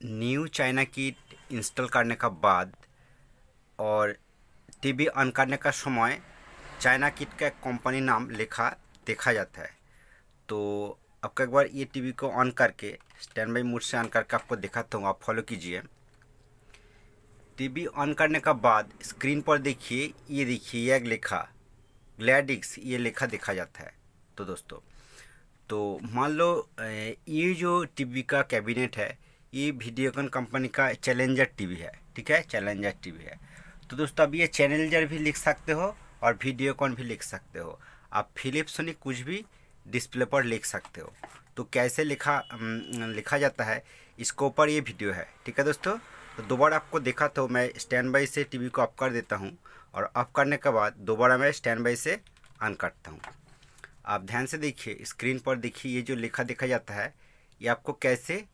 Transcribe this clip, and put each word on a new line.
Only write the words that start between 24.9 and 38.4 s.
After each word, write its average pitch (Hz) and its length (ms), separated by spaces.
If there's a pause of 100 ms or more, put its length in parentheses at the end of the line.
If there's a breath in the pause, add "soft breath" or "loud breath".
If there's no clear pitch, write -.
तो 104 340
मान 123 280
लो, 170 380 (100)
अ, - 40 (460)
ये 170 260
जो 175 300
टीवी 131 380
का 139 200
कैबिनेट 117 540
है, 110 220 (360 soft breath)
ये 143 160
वीडियोकॉन 127 580
कंपनी 131 400
का 131 240
चैलेंजर 127 520
टीवी 90 320
है, - 240 (160)
ठीक 117 140
है, 160 120
चैलेंजर 101 600
टीवी 82 220
है। 78 160 (500 loud breath)
तो 127 60
दोस्तों, 151 280
अब 143 100
ये 170 120
चैलेंजर 156 600
भी 156 120
लिख 151 180
सकते - 360
हो 180 240 (260)
और 117 220
वीडियोकॉन 131 500
भी 123 80
लिख 117 200
सकते - 360
हो, 82 220 (320 loud breath)
आप 104 260
फिलिप्स 147 340